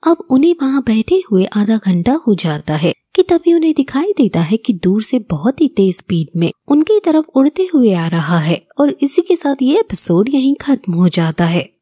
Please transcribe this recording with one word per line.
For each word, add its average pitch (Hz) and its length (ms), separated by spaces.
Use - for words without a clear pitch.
अब 330 100
उन्हें 294 300
वहाँ 269 200
बैठे 233 400
हुए 185 220
आधा 214 240
घंटा 185 360
हो 208 80
जाता 156 400
है 151 180
कि 370 80
तभी 339 300
उन्हें 320 200
दिखाई 294 440
देता 175 240
है 175 160
कि - 160
दूर 185 300
से 254 160
बहुत 180 320
ही 294 60
तेज 196 300
स्पीड 165 380
में 165 160
उनकी 311 320
तरफ 311 260
उड़ते 294 380
हुए 240 200
आ 165 140
रहा 165 320
है। 156 220
और 285 220
इसी 285 200
के 349 140
साथ 277 260
ये 277 180
एपिसोड 190 500
यहीं 277 320
खत्म 240 320
हो 180 140
जाता 165 380
है। 170 240